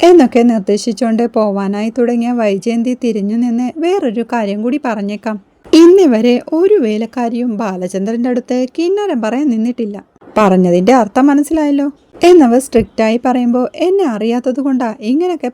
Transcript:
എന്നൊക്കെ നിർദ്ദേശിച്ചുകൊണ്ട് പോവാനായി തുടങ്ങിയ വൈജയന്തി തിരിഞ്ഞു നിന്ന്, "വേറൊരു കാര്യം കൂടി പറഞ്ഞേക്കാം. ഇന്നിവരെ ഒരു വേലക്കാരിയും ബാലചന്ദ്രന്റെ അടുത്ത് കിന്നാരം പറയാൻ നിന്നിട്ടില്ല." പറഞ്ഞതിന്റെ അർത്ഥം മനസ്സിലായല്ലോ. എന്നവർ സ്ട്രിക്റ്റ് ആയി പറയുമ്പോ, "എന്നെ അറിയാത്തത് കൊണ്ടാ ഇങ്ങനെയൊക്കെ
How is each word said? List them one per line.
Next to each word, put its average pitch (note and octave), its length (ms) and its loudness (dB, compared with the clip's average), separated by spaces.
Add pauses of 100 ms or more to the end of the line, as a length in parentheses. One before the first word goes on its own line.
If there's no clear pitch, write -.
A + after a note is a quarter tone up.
എന്നൊക്കെ D#4+ 400 6
നിർദ്ദേശിച്ചുകൊണ്ട് A3+ 840 -2
പോവാനായി G#3 720 -4
തുടങ്ങിയ A#3+ 340 -2
വൈജയന്തി A#3 720 -2
തിരിഞ്ഞു G#3+ 320 -2
നിന്ന്, A#3+ 400 -2
"വേറൊരു D#4 560 -2
കാര്യം G#3 300 -4
കൂടി C4+ 220 -4
പറഞ്ഞേക്കാം. G#3 560 -6 (340)
ഇന്നിവരെ D4 680 4 (100)
ഒരു F#4+ 220 2
വേലക്കാരിയും A#3 840 -4
ബാലചന്ദ്രന്റെ G3 720 -4
അടുത്ത് B3 380 -2 (120)
കിന്നാരം F4+ 440 -2
പറയാൻ A#3+ 260 -2
നിന്നിട്ടില്ല." A3 640 -4 (240)
പറഞ്ഞതിന്റെ F#3 580 4
അർത്ഥം B3+ 320 2
മനസ്സിലായല്ലോ. C#4+ 680 0 (320)
എന്നവർ C#4 360 6
സ്ട്രിക്റ്റ് - 420 -2
ആയി A3+ 220 0
പറയുമ്പോ, B3 500 0
"എന്നെ F#4+ 300 0
അറിയാത്തത് A#3+ 560 -2
കൊണ്ടാ B3+ 400 -2
ഇങ്ങനെയൊക്കെ C#4+ 540 -2